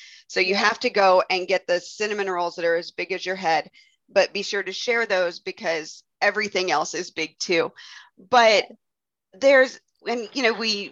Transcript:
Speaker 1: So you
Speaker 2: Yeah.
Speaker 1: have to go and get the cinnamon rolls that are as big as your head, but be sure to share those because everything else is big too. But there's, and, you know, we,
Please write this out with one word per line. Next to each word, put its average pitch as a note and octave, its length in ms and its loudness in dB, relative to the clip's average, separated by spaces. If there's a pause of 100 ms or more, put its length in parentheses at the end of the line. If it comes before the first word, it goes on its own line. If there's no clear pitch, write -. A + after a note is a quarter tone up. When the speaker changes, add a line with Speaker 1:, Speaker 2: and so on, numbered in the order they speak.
(280)
Speaker 1:
So - 140 -2
you F#3 80 0
Speaker 2:
Yeah. G3 100 0
Speaker 1:
have A3 220 2
to B3 80 0
go F#3+ 400 4
and F#3 180 -4
get F#3 180 0
the F3 140 0
cinnamon G#3 500 -6
rolls F3 280 -4
that E3+ 80 -4
are E3+ 100 2
as E3+ 160 -4
big F3+ 220 -6
as F3+ 120 -8
your F#3 120 -6
head, E3 340 -2 (380)
but - 240 2
be G3 100 -6
sure G3+ 180 -4
to F#3+ 120 -8
share A#3 320 -2
those F#3 340 -2
because E3 640 -8 (180)
everything G3+ 500 -2
else D#3 220 -2
is F3 160 -8
big - 300 -10
too. E3 320 -2 (460)
But A3 500 4 (680)
there's, C4+ 460 4 (260)
and, A#3 280 -6
you C4 100 -4
know, A3+ 100 2
we, G#3 380 -4